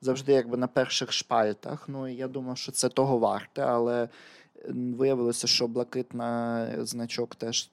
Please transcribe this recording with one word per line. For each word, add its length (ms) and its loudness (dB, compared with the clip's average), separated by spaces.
завжди 320 2
якби 240 4
на 100 2
перших 460 0
шпальтах. 760 0
Ну, 200 -8
і 60 -8
я 140 -6
думав, 300 -8
що 140 -8
це 160 0
того 300 4
варте, 440 0
але, 460 2
м, 260 -4
виявилося, 520 2
що 220 2
блакитна 960 -2
значок 560 -6
теж 380 -4